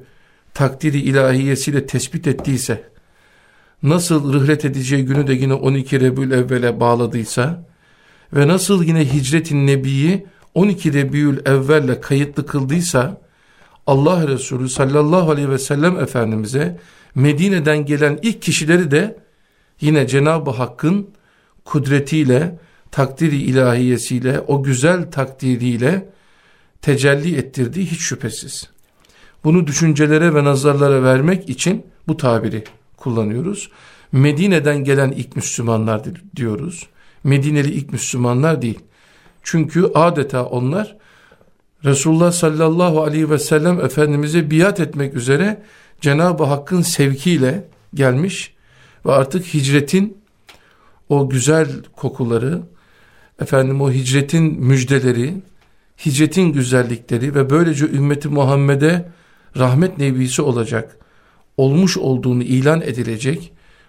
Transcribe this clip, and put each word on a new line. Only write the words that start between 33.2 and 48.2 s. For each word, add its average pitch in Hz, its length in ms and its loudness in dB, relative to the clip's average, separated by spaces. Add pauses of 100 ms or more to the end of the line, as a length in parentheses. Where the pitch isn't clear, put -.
Medine'den 147 720 2
gelen 139 260 2
ilk - 260 -10
Müslümanlar 110 680 -2
di-, - 320 -16
diyoruz. 135 520 -6 (360)
Medineli 143 460 0
ilk - 220 -8
Müslümanlar 127 680 0
değil. 117 160 -6 (640)
Çünkü 160 520 0
adeta 143 500 0
onlar 135 520 -4 (880)
Resulullah 160 480 2
sallallahu 160 680 2
aleyhi 151 280 0
ve 151 80 4
sellem 160 420 2
Efendimiz'e 147 680 0
biat 180 300 2
etmek 143 340 -4
üzere 143 480 0 (380)
Cenab-ı 156 440 2
Hakk'ın 143 380 0
sevkiyle 143 840 0 (260)
gelmiş 139 600 -2 (520)